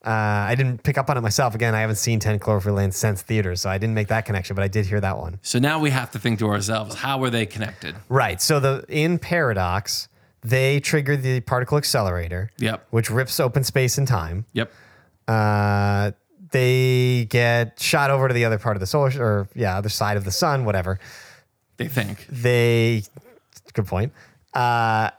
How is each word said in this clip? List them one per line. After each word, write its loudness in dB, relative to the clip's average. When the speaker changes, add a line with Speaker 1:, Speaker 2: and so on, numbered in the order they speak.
Speaker 1:
Uh, -2
I 0
didn't -2
pick 2
up 0
on 0
it -2
myself. 2
Again, 2
I 0
haven't 0
seen 0
Ten 0
Cloverfield 0
Lane 0
since -2
theaters, -2
so -4
I -2
didn't -2
make 0
that -2
connection, -4
but -2
I 0
did 0
hear -2
that -2
one. -10
Speaker 2:
So -2
now 2
we 2
have 0
to -8
think 0
to 2
ourselves, -2
how -2
were 0
they 2
connected? -8
Speaker 1:
Right. 2
So 2
the, 0
in 0
Paradox, -2
they 2
trigger 0
the -2
particle 0
accelerator, -2
Speaker 2:
Yep. -4
Speaker 1:
which 0
rips -2
open 0
space 0
and 2
time. -2
Speaker 2:
Yep. -4
Speaker 1:
Uh, 2
they 2
get 2
shot 2
over 2
to 0
the 2
other 2
part -2
of -4
the -4
solar, 2
or, 0
yeah, -2
other -2
side -2
of -2
the -4
sun, 0
whatever. -2
Speaker 2:
They -6
think. -6
Speaker 1:
They, 2
good -2
point. -2
Uh, 2